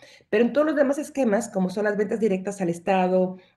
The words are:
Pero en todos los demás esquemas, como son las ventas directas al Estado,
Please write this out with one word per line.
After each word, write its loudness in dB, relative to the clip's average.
Pero 2
en 2
todos 2
los -2
demás 2
esquemas, -2
como -2
son -4
las 0
ventas -2
directas -2
al 0
Estado, 0